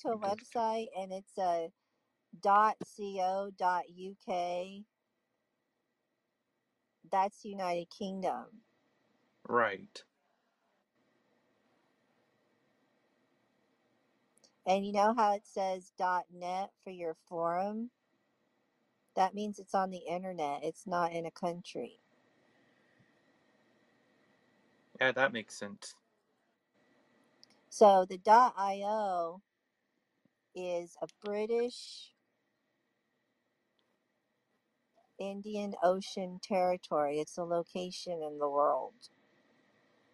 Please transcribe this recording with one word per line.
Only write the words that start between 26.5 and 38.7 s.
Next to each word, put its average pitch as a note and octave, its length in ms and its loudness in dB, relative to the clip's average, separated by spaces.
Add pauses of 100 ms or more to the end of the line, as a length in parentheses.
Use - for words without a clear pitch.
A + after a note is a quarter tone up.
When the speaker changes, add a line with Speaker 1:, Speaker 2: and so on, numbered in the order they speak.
Speaker 1:
So G3 400 8
the F#3+ 100 -8
dot A3 380 8
I G3 280 -2
O F#3+ 560 -2 (1120)
is F3 460 -6
a E3 60 -6 (160)
British A3 880 -4 (3000)
Indian G3+ 640 -6
Ocean F#3 600 0
Territory. F3+ 760 0
It's - 180 -6
a F3+ 60 -2
location F3 800 -4
in D3+ 160 -8
the D3 100 0
world. C#3+ 440 2 (1200)